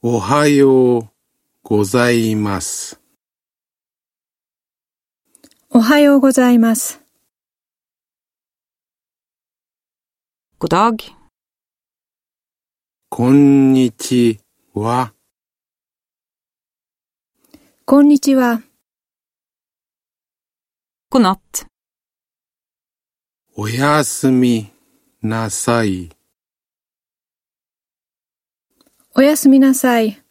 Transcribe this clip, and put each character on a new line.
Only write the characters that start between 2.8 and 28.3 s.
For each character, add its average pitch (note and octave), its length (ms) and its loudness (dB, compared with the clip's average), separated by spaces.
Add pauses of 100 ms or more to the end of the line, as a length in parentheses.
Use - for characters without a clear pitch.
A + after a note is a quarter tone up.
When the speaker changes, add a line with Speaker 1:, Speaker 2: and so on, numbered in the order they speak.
Speaker 2:
お A#3+ 120 2
は C#4 180 2
よ C#4+ 160 4
う C#4 60 4
ご C4+ 100 2
ざ B3 200 2
い A#3+ 60 4
ま A3+ 200 2
す。 - 240 -12 (3500)
Speaker 3:
God - 120 -8
dag. A3 440 -4 (2000)
Speaker 1:
こ A#2+ 200 -4
ん C#3 440 4
に B2+ 180 0
ち A#2 480 -2 (340)
は。 A#2 400 -6 (2750)
Speaker 2:
こ C4+ 140 2
ん C#4+ 80 4
に D4 140 4
ち C4+ 140 0
は。 A#3+ 280 -2 (2500)
Speaker 3:
God G3 260 0
natt. - 320 -18 (1900)
Speaker 1:
お G#2+ 120 -10
や C#3+ 380 -2
す - 260 -4
み B2 400 -2 (500)
な A2 280 -6
さ A#2 340 -4
い。 F#2 260 -6 (3000)